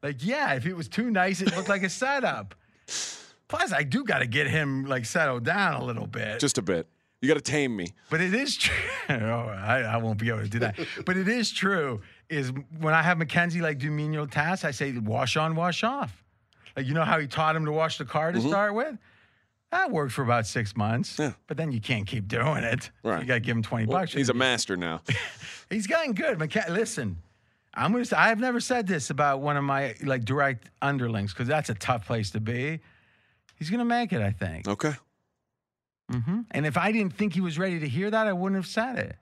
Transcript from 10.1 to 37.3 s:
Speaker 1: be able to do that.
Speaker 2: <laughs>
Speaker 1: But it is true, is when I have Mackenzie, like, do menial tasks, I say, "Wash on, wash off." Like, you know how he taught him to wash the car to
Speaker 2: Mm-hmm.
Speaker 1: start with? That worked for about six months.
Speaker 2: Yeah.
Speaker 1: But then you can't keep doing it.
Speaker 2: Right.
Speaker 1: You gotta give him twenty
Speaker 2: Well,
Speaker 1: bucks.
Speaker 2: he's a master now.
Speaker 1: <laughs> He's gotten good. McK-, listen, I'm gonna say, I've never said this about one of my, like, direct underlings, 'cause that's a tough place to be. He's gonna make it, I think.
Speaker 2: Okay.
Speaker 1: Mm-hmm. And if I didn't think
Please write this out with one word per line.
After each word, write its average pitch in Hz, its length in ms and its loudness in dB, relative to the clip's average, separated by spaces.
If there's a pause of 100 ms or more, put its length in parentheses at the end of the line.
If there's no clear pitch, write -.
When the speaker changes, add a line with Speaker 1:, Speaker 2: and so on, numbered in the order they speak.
Speaker 1:
be 113 120 0
able 107 120 -2
to 107 80 -4
do 110 100 -4
that. 107 200 -2 (120)
Speaker 2:
<laughs> - 140 -10
Speaker 1:
But 185 100 0
it 185 120 0
is 226 240 0
true, 151 500 0 (260)
is 139 240 -2 (280)
when 156 160 4
I 160 80 6
have 170 160 2
Mackenzie, 170 420 2
like, 156 160 0
do 147 140 -2
menial 151 340 -2
tasks, 151 400 0
I 147 60 0
say, 139 260 -2
"Wash 120 400 0
on, 160 180 0
wash 170 280 0
off." 233 400 -4 (520)
Like, 135 120 -2
you 143 80 0
know 160 80 4
how 160 160 4
he 147 80 -2
taught 156 280 2
him 160 100 0
to 151 60 0
wash 160 280 0
the 139 60 -6
car 156 260 0
to 117 80 2
Speaker 2:
Mm-hmm. 117 100 2
Speaker 1:
start 202 240 4
with? 247 240 -2 (760)
That 359 200 2
worked 147 220 0
for 143 100 -2
about 117 240 2
six 110 280 -2
months. 113 440 0
Speaker 2:
Yeah. 147 140 0 (120)
Speaker 1:
But 147 120 -6
then 165 140 -2
you 117 100 0
can't 104 260 -2
keep 104 200 -4
doing 123 360 0
it. 120 260 -2 (140)
Speaker 2:
Right. 104 180 0
Speaker 1:
You 123 60 -6
gotta 120 140 2
give 120 140 -2
him 113 60 0
twenty 113 240 -2
Speaker 2:
Well, 135 140 2
Speaker 1:
bucks. 175 140 -4
Speaker 2:
he's 139 160 2
a 123 40 4
master 120 420 2
now. 85 260 -2 (340)
Speaker 1:
<laughs> - 340 -16
He's 208 180 -2
gotten 311 260 0
good. 220 260 0
McK-, 160 300 -2
listen, 170 480 -2 (580)
I'm 147 160 2
gonna 240 140 2
say, 202 120 0
I've 208 220 6
never 240 200 0
said 240 280 0
this 165 240 0
about 139 300 2
one 147 160 2
of 143 60 2
my, 139 300 0 (100)
like, 131 220 0
direct 135 440 0 (120)
underlings, 117 520 0
'cause 120 140 -4
that's 147 220 0
a 113 60 0
tough 117 320 -2
place 113 240 -2
to 110 80 -4
be. 123 400 -2 (800)
He's 156 120 -8
gonna 233 160 2
make 233 280 2
it, 120 80 2
I 101 100 2
think. 92 360 -4
Speaker 2:
Okay. 143 260 0 (1160)
Speaker 1:
Mm-hmm. 127 300 -2 (100)
And 147 160 -2
if 143 100 0
I 185 140 2
didn't 214 240 2
think 208 180 0